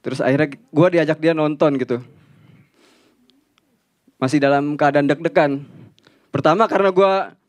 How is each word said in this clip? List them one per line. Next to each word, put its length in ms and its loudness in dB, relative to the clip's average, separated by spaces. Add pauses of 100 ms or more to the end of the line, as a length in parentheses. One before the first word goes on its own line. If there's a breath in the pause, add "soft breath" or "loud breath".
Terus 240 -8
akhirnya 300 -2
gue 420 0
diajak 240 -2
dia 160 0
nonton 400 0
gitu. 240 -4 (2250 soft breath)
Masih 240 -2
dalam 400 0
keadaan 240 2
deg-degan. 640 -2 (640 soft breath)
Pertama 320 2
karena 240 0
gue 240 2 (360)